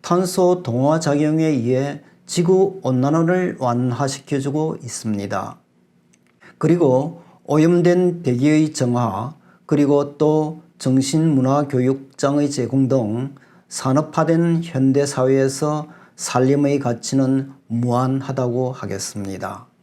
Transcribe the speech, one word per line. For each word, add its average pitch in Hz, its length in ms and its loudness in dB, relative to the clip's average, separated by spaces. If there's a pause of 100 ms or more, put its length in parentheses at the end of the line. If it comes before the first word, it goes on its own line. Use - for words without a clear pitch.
탄소 180 640 0
동화 131 340 0
작용에 156 480 0
의해 135 540 -2 (260)
지구 190 560 2
온난화를 165 760 0
완화시켜주고 135 1200 -2
있습니다. 104 760 -6 (1000)
그리고 156 640 2 (220)
오염된 170 800 4
대기의 151 480 2
정화, 120 600 -2 (300)
그리고 143 540 2
또 156 420 0 (180)
정신문화 139 920 2
교육장의 139 840 0
제공 131 380 0
등 127 480 -2 (320)
산업화된 165 960 0
현대사회에서 135 1200 0 (300)
산림의 139 640 2
가치는 135 720 -2 (160)
무한하다고 127 1040 -2
하겠습니다. 98 960 -10 (160)